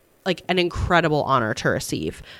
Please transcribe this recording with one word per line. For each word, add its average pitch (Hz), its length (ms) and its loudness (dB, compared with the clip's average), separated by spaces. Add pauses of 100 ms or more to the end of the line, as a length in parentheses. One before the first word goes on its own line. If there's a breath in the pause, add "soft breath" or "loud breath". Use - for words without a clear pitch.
(240)
like, 180 260 -2
an 180 100 2
incredible 165 640 2
honor 120 320 2
to - 140 -2
receive. - 520 -4 (180 loud breath)